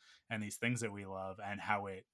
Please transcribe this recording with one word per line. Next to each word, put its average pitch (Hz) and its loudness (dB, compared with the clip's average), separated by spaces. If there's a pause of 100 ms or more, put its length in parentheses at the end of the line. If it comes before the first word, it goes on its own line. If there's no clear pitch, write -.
(300)
and 110 0
these 104 -4
things 117 4
that 110 0
we 101 -6
love 95 -4
and 101 -2
how 101 4
it 95 -8